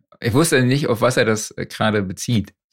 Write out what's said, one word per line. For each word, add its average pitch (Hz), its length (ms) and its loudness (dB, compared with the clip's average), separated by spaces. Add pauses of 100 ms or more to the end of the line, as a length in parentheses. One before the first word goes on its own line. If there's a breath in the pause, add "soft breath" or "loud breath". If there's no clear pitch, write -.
(200)
ich 113 140 -2
wusste 143 300 4
nicht, 135 240 0
auf 113 140 -2
was 123 160 2
er 123 80 4
das, 110 260 -2
äh, - 140 -10
gerade 107 360 -2
bezieht. 95 540 -4 (180)